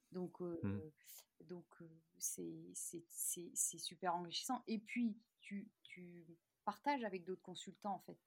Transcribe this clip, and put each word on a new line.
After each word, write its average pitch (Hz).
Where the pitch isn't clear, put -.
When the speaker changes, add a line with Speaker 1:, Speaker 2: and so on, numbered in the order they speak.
Speaker 1:
Donc, 180
euh, 175
Speaker 2:
Hmm. 101
Speaker 1:
donc, 175
euh, 165
c'est, 170
c'est, -
c'est, -
c'est -
super 175
enrichissant. 175
Et 220
puis, 226
tu, 202
tu 175
partages 262
avec 190
d'autres 185
consultants, 190
en 170
fait. -